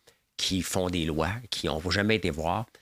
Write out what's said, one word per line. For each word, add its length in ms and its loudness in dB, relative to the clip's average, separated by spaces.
qui 220 2
font 280 0
des 140 0
lois, 280 0
qui, 180 -4
on 120 0
va 120 -4
jamais 240 4
été 140 0
voir. 360 0